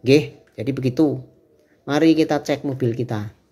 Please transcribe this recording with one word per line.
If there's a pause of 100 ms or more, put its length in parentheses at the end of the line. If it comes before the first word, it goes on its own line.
Nggih, (180)
jadi
begitu. (640)
Mari
kita
cek
mobil
kita. (180)